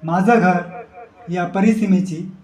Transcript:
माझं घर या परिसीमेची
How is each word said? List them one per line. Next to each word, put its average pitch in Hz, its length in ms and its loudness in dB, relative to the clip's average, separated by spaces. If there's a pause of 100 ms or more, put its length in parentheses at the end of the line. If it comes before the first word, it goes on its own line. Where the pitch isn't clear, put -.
माझं 190 360 2
घर 180 200 2 (720)
या 175 180 -4
परिसीमेची 190 840 0 (120)